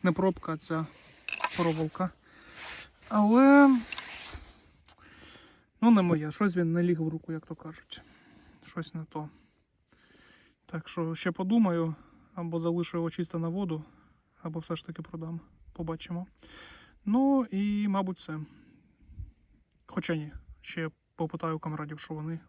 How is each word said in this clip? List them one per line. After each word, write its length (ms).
Не 100
пробка, 400
а 40
ця 300
проволока. 540
Але, 680
ну, 100
не 120
моя. 280
Щось 260
він 160
не 100
ліг 180
в 80
руку, 240
як 140
то 80
кажуть. 480
Щось 280
не 100
то. 240
Так 220
що 260
ще 160
подумаю, 640
або 260
залишу 360
його 140
чисто 280
на 100
воду, 360
або 160
все 180
ж 100
таки 160
продам. 380
Побачимо. 540
Ну 460
і, 380
мабуть, 280
все. 240
Хоча 300
ні, 160
ще 300
попитаю 420
камрадів, 420
що 140
вони 340